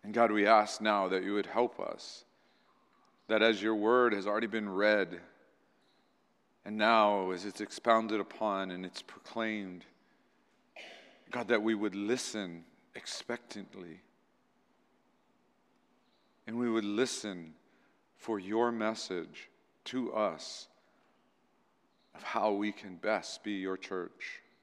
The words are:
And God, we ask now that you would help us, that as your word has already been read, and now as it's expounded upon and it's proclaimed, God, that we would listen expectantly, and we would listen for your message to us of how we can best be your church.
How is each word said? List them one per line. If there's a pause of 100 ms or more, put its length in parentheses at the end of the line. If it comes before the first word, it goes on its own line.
And
God,
we
ask
now
that
you
would
help
us, (1040)
that
as
your
word
has
already
been
read, (1400)
and
now
as
it's
expounded
upon
and
it's
proclaimed, (1400)
God,
that
we
would
listen (300)
expectantly, (2500)
and
we
would
listen (640)
for
your
message (380)
to
us (1500)
of
how
we
can
best
be
your
church. (200)